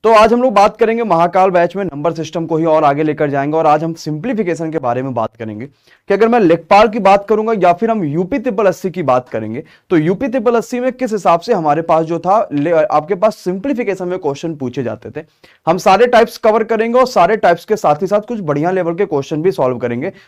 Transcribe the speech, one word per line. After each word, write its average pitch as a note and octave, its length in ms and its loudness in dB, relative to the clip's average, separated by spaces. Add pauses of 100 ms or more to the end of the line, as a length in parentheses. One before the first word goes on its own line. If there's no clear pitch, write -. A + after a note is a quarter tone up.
तो A3+ 80 4
आज A3 200 6
हम A#3+ 100 2
लोग B3+ 100 2
बात G3+ 240 2
करेंगे A3+ 280 0
महाकाल F#3 460 2
बैच F3 260 0
में G3 80 -6
नंबर D3 300 -4
सिस्टम E3 320 -6
को D#3+ 100 -2
ही D#3+ 100 0
और D#3 180 2
आगे C#3+ 180 2
लेकर D3+ 280 0
जाएंगे, C#3+ 260 -2
और D#3+ 100 2
आज D3+ 180 2
हम E3 100 -4
सिंप्लीफिकेशन E3 800 -4
के D#3+ 60 -4
बारे B2+ 240 -2
में C3+ 120 -6
बात A2 220 -4
करेंगे A2 300 -10
कि - 480 -8
अगर G#3 140 4
मैं A#3 120 4
लेखपाल G3 480 4
की G#3+ 120 -4
बात G3 280 4
करूंगा A3 300 0
या F3 140 4
फिर A3+ 180 0
हम G#3+ 140 -2
यूपी F3+ 340 -2
ट्रिपल A3 280 -2
अस्सी F#3 240 -2
की F3 140 -8
बात A#2+ 240 0
करेंगे, A2+ 360 -8 (260)
तो F3+ 60 2
यूपी F#3+ 320 0
ट्रिपल A#3 280 0
अस्सी A#3+ 240 -4
में B3+ 120 -2
किस B3 200 -6
हिसाब F3 280 0
से A#3 140 -2
हमारे D#3+ 280 0
पास E3 240 0
जो E3 120 -4
था, F#3+ 340 0
ले-, D3 220 0
आपके D#3 420 0
पास G#3+ 200 0
सिंप्लीफिकेशन F#3+ 720 -4
में F3+ 100 -6
क्वेश्चन D#3+ 380 -6
पूछे C3+ 260 -8
जाते A2 300 -8
थे। D#3 140 -14 (400)
हम F3 140 0
सारे G3 280 4
टाइप्स A#3 300 2
कवर A3 260 2
करेंगे A3+ 340 -2
और B3+ 100 4
सारे G3+ 300 2
टाइप्स F3 260 2
के G#3+ 140 -2
साथ D3+ 240 0
ही F#3+ 40 -4
साथ G#3 220 -2
कुछ A#3 140 -6
बढ़िया D3 300 -2
लेवल E3+ 220 -2
के G3 120 -2
क्वेश्चन D3+ 360 -4
भी F#3 100 2
सॉल्व B2+ 260 -2
करेंगे, B2 340 -6 (160)